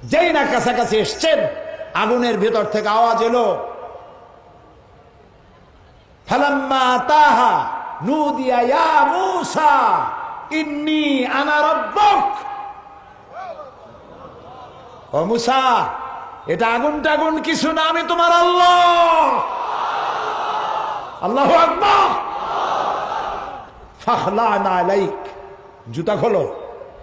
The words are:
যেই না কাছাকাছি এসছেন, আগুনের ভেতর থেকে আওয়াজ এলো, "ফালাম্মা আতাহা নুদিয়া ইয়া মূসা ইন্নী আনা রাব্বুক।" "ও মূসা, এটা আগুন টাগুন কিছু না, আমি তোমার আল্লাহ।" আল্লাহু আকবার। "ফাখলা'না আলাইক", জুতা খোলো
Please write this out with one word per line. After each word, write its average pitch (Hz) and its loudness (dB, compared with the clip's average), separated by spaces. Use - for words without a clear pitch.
যেই 330 2
না 285 2
কাছাকাছি 240 0
এসছেন, 302 0
আগুনের 226 0
ভেতর 214 2
থেকে 214 -2
আওয়াজ 226 2
এলো, 226 0
"ফালাম্মা 269 0
আতাহা 247 4
নুদিয়া 254 0
ইয়া 302 4
মূসা 311 2
ইন্নী 302 0
আনা 294 0
রাব্বুক।" 392 2
"ও 156 0
মূসা, 240 2
এটা 170 0
আগুন 277 -2
টাগুন 311 0
কিছু 311 -2
না, 320 -2
আমি 330 0
তোমার 339 2
আল্লাহ।" 349 4
আল্লাহু 247 2
আকবার। 381 2
"ফাখলা'না 208 0
আলাইক", 185 0
জুতা 165 -4
খোলো 190 0